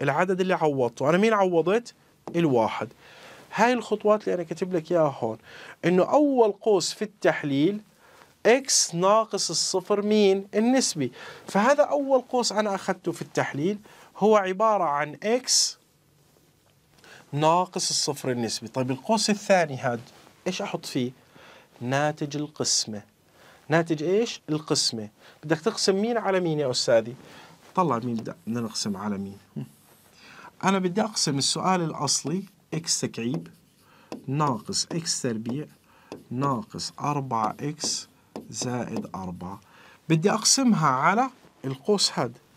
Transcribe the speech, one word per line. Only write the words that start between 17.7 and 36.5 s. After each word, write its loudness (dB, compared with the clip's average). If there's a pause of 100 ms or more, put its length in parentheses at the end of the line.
الصفر -2
النسبي. -4
طيب -4
القوس 0
الثاني 0
هاد -2 (460)
إيش -4
أحط -8
فيه؟ -2 (680)
ناتج -2
القسمة. -4 (640)
ناتج 2
إيش؟ 0
القسمة. -2 (360)
بدك 0
تقسم 0
مين -2
على 0
مين 0
يا 0
أستاذي؟ 2 (600)
طلع 2
مين -4
بدنا -6
نقسم -6
على -6
مين؟ -10 (1300)
أنا 2
بدي -2
أقسم -2
السؤال 0
الأصلي -4 (320)
إكس -4
تكعيب -6 (800)
ناقص -2
إكس -4
تربيع -4 (640)
ناقص -4